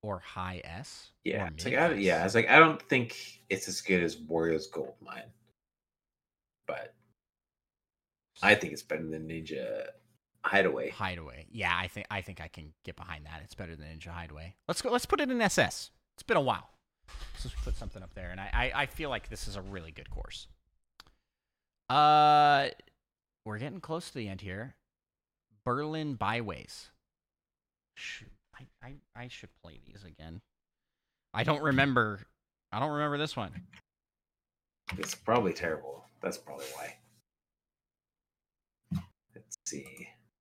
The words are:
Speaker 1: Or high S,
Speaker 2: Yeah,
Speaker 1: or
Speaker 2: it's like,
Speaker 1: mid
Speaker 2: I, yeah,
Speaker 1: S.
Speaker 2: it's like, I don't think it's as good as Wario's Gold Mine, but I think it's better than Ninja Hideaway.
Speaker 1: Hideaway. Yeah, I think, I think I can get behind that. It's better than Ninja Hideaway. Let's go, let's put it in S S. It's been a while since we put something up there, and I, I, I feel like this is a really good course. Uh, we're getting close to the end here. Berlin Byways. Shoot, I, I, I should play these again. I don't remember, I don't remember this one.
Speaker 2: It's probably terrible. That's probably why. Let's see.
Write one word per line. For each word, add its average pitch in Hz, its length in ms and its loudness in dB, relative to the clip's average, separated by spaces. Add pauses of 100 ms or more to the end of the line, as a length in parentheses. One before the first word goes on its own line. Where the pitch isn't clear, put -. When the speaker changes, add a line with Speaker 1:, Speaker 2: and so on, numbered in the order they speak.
Speaker 1:
Or 98 180 -4
high 92 440 -8
S, - 480 -14 (140)
Speaker 2:
Yeah, 98 200 -2
Speaker 1:
or - 20 -6
Speaker 2:
it's 80 180 -8
like, 123 80 0
Speaker 1:
mid 131 100 4
Speaker 2:
I, 170 120 4
yeah, 92 240 4
Speaker 1:
S. 90 80 2
Speaker 2:
it's 104 80 2
like, 117 140 6
I 135 100 10
don't 160 240 8
think - 680 -2
it's 95 180 -2
as - 140 -6
good 90 200 4
as 80 140 0
Wario's 80 520 0
Gold 80 260 -8 (100)
Mine, - 220 -14 (1400)
but - 260 -8 (1500)
I 104 140 10
think 85 160 -4
it's 73 100 -10
better 80 220 -4
than 80 240 -6
Ninja 80 600 -6 (580)
Hideaway. 80 460 2
Speaker 1:
Hideaway. 82 600 -8
Yeah, 92 260 0
I 92 120 -2
think, - 200 -12
I 101 120 -4
think 90 180 -12
I 82 80 -12
can 78 240 -16 (140)
get 87 100 -12
behind 82 300 -14
that. 78 180 -14
It's - 120 -20
better 85 200 -12
than 76 120 -14
Ninja 80 200 -14
Hideaway. 82 480 -12 (140)
Let's - 120 -4
go, 254 80 -4
let's 240 160 0
put - 140 0
it 285 100 0
in 247 120 0
S 196 160 2
S. - 320 0 (260)
It's - 80 -20
been 220 140 4
a 151 40 6
while 117 280 0 (680)
since - 160 -8
we - 100 -6
put - 120 -2
something 101 260 -10
up 90 120 -16
there, 92 160 -10
and 92 100 -10
I, 98 140 -8
I, 127 300 0
I - 20 0
feel 151 240 -8
like 117 180 -6
this - 220 -8
is 98 80 -8
a 98 40 -8
really 92 300 -10
good - 180 -16
course. - 380 -10 (1400)
Uh, 147 800 8 (760)
we're 107 120 -6
getting 151 240 -8
close 160 300 -8
to - 40 -14
the 113 140 -6
end 95 100 -8
here. 98 360 -10 (920)
Berlin 151 500 -2
Byways. 104 720 -4 (1040)
Shoot, - 340 -14 (260)
I, 131 100 -20 (180)
I, 127 100 -16 (220)
I 120 140 -12
should - 200 -18 (140)
play 80 240 -18
these 101 180 -20
again. 82 360 -14 (920)
I 113 100 2
don't 147 200 4
remember, 131 560 4 (520)
I 104 80 -4
don't 147 120 0
remember 147 260 0
this 151 180 -2
one. 107 160 -6 (1500)
Speaker 2:
It's - 180 -8
probably 110 380 2
terrible. 76 520 -6 (160)
That's - 160 -4
probably 69 280 -14 (100)
why. - 200 -10 (2500)
Let's - 320 -20
see. - 440 -12 (320)